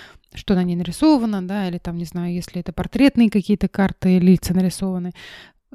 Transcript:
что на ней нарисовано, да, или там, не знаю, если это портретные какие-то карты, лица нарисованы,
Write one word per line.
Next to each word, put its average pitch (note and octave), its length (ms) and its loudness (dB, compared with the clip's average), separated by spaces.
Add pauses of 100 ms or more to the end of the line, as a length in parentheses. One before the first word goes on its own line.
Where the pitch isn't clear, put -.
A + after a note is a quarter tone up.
(360)
что - 200 -2
на F3+ 80 2
ней F3+ 140 -2
нарисовано, G#3+ 680 0
да, G3 220 -4
или F3 120 -6
там, E3+ 180 -10
не E3+ 80 -8
знаю, F3 280 -6
если F3 280 -8
это F3 100 -10
портретные A#3 580 2
какие-то G3+ 380 0
карты, F#3 520 0
лица F3+ 340 4
нарисованы, F#3 580 -4 (640)